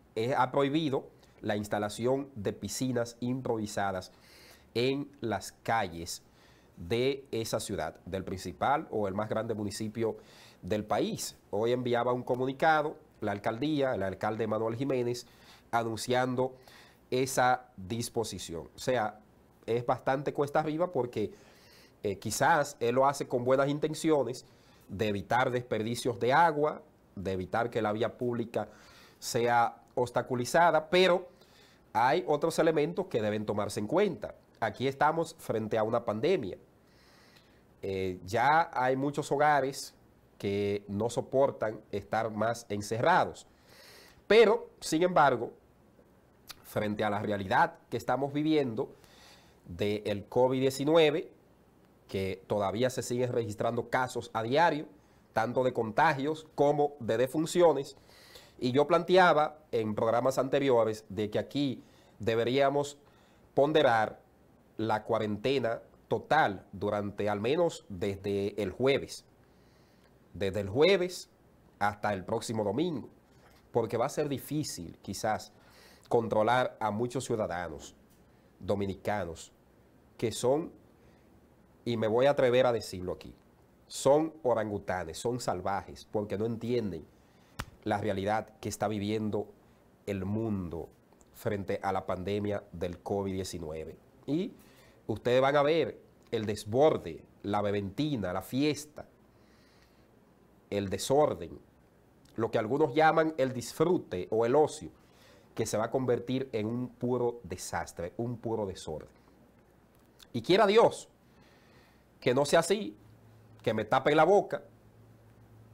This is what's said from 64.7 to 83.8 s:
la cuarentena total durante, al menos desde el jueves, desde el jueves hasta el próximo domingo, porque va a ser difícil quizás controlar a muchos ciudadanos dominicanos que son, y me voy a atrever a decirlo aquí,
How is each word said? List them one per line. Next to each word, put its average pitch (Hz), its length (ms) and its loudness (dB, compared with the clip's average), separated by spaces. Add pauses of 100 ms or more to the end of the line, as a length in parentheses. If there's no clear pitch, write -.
la 110 260 0
cuarentena 113 800 0 (260)
total 117 680 0
durante, 101 560 -2
al 101 100 0
menos 156 480 0
desde 101 720 -2
el 95 100 -2
jueves, 127 520 -2 (1080)
desde 95 280 -2
el 98 80 -6
jueves 175 600 2 (500)
hasta 104 340 0
el 92 120 -6
próximo 113 380 -4
domingo, 131 460 -2 (600)
porque 113 260 0
va 120 100 0
a - 20 -2
ser 151 180 -4
difícil 131 720 -6
quizás - 520 -6 (560)
controlar 117 680 2
a 110 120 0
muchos 123 320 -4
ciudadanos 87 720 -4 (640)
dominicanos 98 920 -4 (640)
que 113 140 -2
son, 139 400 0 (1120)
y 117 120 -2
me 110 100 2
voy 117 200 4
a 143 40 6
atrever 127 340 4
a 123 80 4
decirlo 90 400 -6
aquí, - 200 -14 (540)